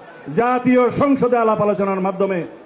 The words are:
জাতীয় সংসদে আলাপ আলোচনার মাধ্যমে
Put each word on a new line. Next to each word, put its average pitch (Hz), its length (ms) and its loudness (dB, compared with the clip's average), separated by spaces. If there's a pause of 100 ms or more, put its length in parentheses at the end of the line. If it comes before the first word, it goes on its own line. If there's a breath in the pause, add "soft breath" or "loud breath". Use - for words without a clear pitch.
(360)
জাতীয় 247 540 2
সংসদে 247 460 0
আলাপ 220 260 0
আলোচনার 196 380 -2
মাধ্যমে 190 440 -2 (220)